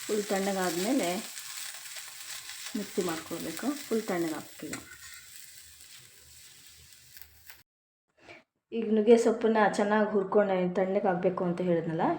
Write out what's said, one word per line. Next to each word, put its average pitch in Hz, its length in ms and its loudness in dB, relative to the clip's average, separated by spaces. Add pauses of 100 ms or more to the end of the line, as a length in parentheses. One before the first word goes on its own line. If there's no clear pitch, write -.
ಫುಲ್ 208 260 0
ತಣ್ಣಗಾದ್ಮೇಲೆ 190 760 2 (1700)
ಮಿಕ್ಸಿ 196 320 -4
ಮಾಡ್ಕೊಳ್ಬೇಕು. 165 560 -8 (180)
ಫುಲ್ 220 260 -2
ತಣ್ಣಗಾಗ್ಬೇಕು 165 580 -6
ಈಗ. - 100 -10 (4000)
ಈಗ 220 240 -4
ನುಗ್ಗೆ 220 280 8
ಸೊಪ್ಪನ್ನ 220 340 4 (200)
ಚೆನ್ನಾಗಿ 208 360 4
ಹುರ್ಕೊಂಡು 196 380 4
ನಾನು 180 280 2
ತಣ್ಣಗಾಗಬೇಕು 190 680 0
ಅಂತ 175 200 -2
ಹೇಳಿದ್ನಲ್ಲ 165 380 0 (120)